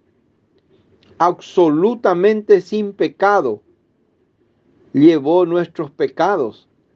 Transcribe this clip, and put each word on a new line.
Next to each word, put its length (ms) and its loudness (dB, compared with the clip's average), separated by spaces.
absolutamente 1400 0
sin 320 -6
pecado, 680 -2
llevó 520 2
nuestros 460 -6
pecados 760 -4